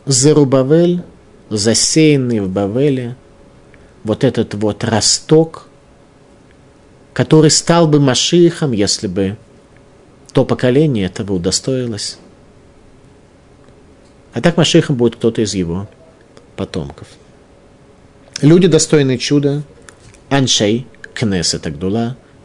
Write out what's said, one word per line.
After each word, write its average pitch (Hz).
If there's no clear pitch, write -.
Зерубавель, 147
засеянный 120
в 95
Бавеле, 120
вот 107
этот 117
вот 104
росток, 156
который 151
стал 170
бы 147
Машиихом, 151
если 101
бы 95
то 131
поколение 127
этого 101
удостоилось. 104
А 123
так 170
Машиихом 160
будет 117
кто-то 117
из 101
его 92
потомков. 80
Люди, 175
достойные 147
чуда, 143
Аншей, 123
Кнесет 95
Агдула, 98